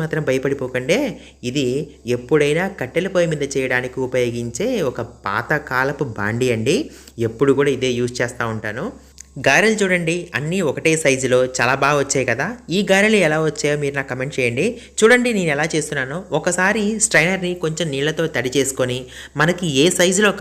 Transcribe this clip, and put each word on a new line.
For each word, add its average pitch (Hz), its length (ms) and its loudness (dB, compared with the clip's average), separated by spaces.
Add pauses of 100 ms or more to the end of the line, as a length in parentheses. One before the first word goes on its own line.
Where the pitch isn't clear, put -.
మాత్రం 156 280 -4
భయపడిపోకండే, 131 680 -2 (520)
ఇది 135 160 0 (500)
ఎప్పుడైనా 147 500 0 (140)
కట్టెల 165 340 -4
పొయ్యి 175 200 2
మీద 143 220 -4
చేయడానికి 127 520 -2
ఉపయోగించే 120 600 -2 (220)
ఒక 117 100 -6 (280)
పాతకాలపు 135 760 -2 (120)
బాండీ 117 380 0
అండి. 120 200 2 (540)
ఎప్పుడు 139 300 2
కూడా 143 180 2
ఇదే 127 220 0
యూజ్ 123 220 -4
చేస్తూ 120 240 -4 (100)
ఉంటాను. 110 300 -8 (600)
గారెలు 190 340 4
చూడండి, 175 340 0 (240)
అన్నీ 156 180 -4 (140)
ఒకటే - 200 0 (120)
సైజులో 131 360 4 (200)
చాలా 123 240 2
బాగా 143 180 4
వచ్చాయి 135 300 0
కదా. 127 160 -2 (300)
ఈ - 20 2 (120)
గారెలు 208 360 4
ఎలా 151 180 2
వచ్చాయో 147 380 0
మీరు 139 160 -2
నాకు 135 120 -6
కామెంట్ 131 260 -6
చేయండి. 127 300 0 (320)
చూడండి 240 380 6
నేను 175 180 0
ఎలా 151 200 0
చేస్తున్నానో. 147 440 -4 (200)
ఒకసారి 185 440 0 (220)
స్ట్రైనర్ని 180 480 2 (100)
కొంచెం 160 320 -2
నీళ్ళతో 156 300 0 (100)
తడి 123 220 -2
చేసుకొని, 127 420 0 (420)
మనకి 175 280 0 (140)
ఏ - 20 6 (140)
సైజులో 185 420 4